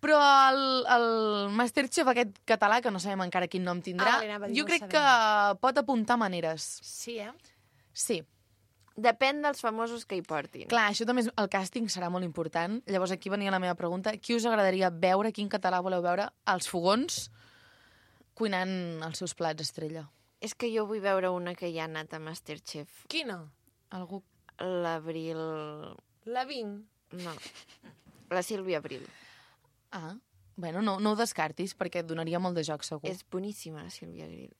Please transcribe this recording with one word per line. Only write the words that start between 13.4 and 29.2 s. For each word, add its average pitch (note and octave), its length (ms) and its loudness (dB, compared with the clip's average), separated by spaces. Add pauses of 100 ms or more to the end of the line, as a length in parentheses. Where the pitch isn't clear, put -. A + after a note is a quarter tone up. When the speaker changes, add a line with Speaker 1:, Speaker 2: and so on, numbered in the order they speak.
Speaker 1:
la F#3+ 140 2
meva F3+ 160 0
pregunta. F#3 400 -2
Qui A#3 160 0
us A3+ 100 0
agradaria F#3+ 460 4
veure, F#3+ 420 4
quin G#3 160 -4
català F#3 320 0
voleu F3+ 220 0
veure F3+ 240 0 (180)
als F#3 240 0
fogons G3 640 0 (1000)
cuinant F#3 680 -2
els D#3+ 140 -10
seus F3+ 160 -8
plats D#3 300 -4
estrella? D#3 460 -10 (320)
Speaker 3:
És A3 120 -8
que A#3+ 160 -6
jo A3 160 0
vull G#3 160 -4
veure F#3+ 300 2
una F3 240 -4
que F3 160 -6
ja D#3+ 120 -6
ha D#3+ 60 -6
anat D#3 240 -10
a D#3+ 60 -10
Masterchef. D#3 880 -14
Speaker 2:
Quina? B3+ 320 -6 (520)
Speaker 1:
Algú F#3 300 -10 (380)
Speaker 3:
L'Abril D#3+ 1400 -6 (300)
Speaker 2:
La B3 200 -4
Vin. A#3 300 -8 (360)
Speaker 3:
No. F3 220 -10 (960)
La F3+ 140 0
Sílvia F#3+ 340 -4
Abril. C#3+ 300 -8 (840)